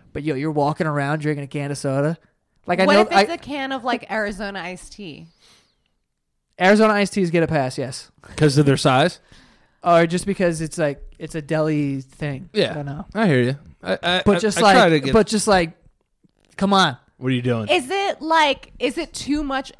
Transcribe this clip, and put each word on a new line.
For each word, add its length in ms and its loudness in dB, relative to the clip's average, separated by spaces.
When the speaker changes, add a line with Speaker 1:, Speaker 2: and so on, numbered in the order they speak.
Speaker 1:
but, 80 -8
yo, 120 -4
you're 160 -4
walking 360 -2
around 340 -2
drinking 240 -4
a 40 -12
can 220 -8
of 60 -6
soda. 400 -2
Like, 160 -2
I 60 4
Speaker 2:
What 80 4
Speaker 1:
know 80 6
Speaker 2:
if 60 2
it's 220 2
Speaker 1:
I 40 -4
Speaker 2:
a 20 -6
can 360 -10
of, 120 -8
like, 260 -6
Arizona 500 -6
iced 340 -14
tea? 320 -16
Speaker 1:
Arizona 340 4
iced 200 0
teas 160 0
get 120 2
a 40 2
pass, 320 -2
yes. 320 -10
Speaker 3:
'Cause 220 4
of 80 4
their 100 4
size? 420 2
Speaker 1:
Or 240 6
just 200 -4
because 340 0
it's, 180 -8
like, 240 -2
it's 160 -14
a 80 -8
deli 600 -2
thing. 500 -10
Speaker 3:
Yeah. 180 0
Speaker 1:
I 40 -8
don't 120 -8
know. 180 -10
Speaker 3:
I 120 2
hear 160 4
you. 140 0
I, 200 -4
I, 220 -2
Speaker 1:
But 120 4
Speaker 3:
I, 20 -2
Speaker 1:
just 200 0
Speaker 3:
I 20 0
try 140 6
Speaker 1:
like, 60 4
Speaker 3:
to 100 2
get 120 -2
Speaker 1:
but 140 4
just 220 -2
like, 240 2
come 160 0
on. 260 2
Speaker 3:
What 120 -6
are 60 0
you 80 -2
doing? 260 -2
Speaker 2:
Is 200 0
it, 320 -4
like, 600 0
is 180 -4
it 160 -8
too 300 -4
much? 360 -6